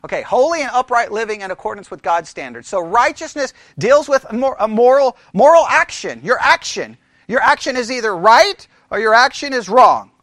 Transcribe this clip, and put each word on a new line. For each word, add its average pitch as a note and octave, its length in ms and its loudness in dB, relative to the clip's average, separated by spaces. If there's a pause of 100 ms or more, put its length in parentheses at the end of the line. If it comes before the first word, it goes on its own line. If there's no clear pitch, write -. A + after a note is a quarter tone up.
Okay, D#3+ 200 -8
holy C#4+ 400 0
and B3+ 100 -6
upright B3 400 -2
living G#3+ 300 -8
in F#3+ 100 -10
accordance G3+ 400 -12
with F3 100 -16
God's E3+ 280 -4
standards. C3 400 -16
So G3 100 -4
righteousness B3+ 720 -4 (240)
deals C4 300 2
with C4+ 220 -2
a - 40 -10
mor-, B3+ 240 -4
a G#3 100 -2
moral, B3 500 2 (160)
moral D4 340 6
action. G3 560 -4
Your A3 160 -2
action. F#3+ 580 -2 (300)
Your A#3 140 -2
action B3 340 0
is B3 160 -6
either A3 240 -4
right G3+ 500 4 (240)
or G3+ 120 -6
your A3 120 2
action C4 380 0
is A#3+ 160 -6
wrong. F3 420 4 (140)